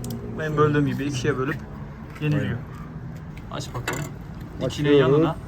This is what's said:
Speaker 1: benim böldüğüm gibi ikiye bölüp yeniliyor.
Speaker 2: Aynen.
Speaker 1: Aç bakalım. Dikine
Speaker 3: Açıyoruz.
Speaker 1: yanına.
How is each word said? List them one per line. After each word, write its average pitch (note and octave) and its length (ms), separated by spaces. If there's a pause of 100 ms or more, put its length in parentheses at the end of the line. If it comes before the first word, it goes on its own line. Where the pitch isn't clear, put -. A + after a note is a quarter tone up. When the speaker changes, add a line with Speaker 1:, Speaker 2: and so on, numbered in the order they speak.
(380)
Speaker 1:
benim D#3 180
böldüğüm D3 300
gibi B2+ 180
ikiye C#3 340
bölüp C3 180 (640)
yeniliyor. D3+ 240
Speaker 2:
Aynen. B2 140 (960)
Speaker 1:
Aç C3 160
bakalım. - 340 (540)
Dikine C3 100
Speaker 3:
Açıyoruz. C#3+ 340
Speaker 1:
yanına. D3+ 360 (120)